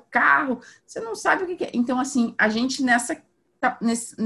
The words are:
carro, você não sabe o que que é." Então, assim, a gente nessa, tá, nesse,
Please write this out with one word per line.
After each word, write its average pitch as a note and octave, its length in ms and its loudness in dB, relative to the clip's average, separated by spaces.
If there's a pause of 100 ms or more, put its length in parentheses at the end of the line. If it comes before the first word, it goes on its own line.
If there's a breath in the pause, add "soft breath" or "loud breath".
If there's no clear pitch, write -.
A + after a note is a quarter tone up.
carro, C#4 520 2 (260 loud breath)
você - 140 -10
não A4 160 -8
sabe D#4 260 0
o F4+ 60 -4
que F4+ 80 -6
que F4 80 -4
é." - 100 -6
Então, B3 240 0
assim, B3 400 0
a G#3+ 100 4
gente B3 320 0
nessa, A#3+ 400 0 (400)
tá, B3 200 0
nesse, A#3 340 -2 (120)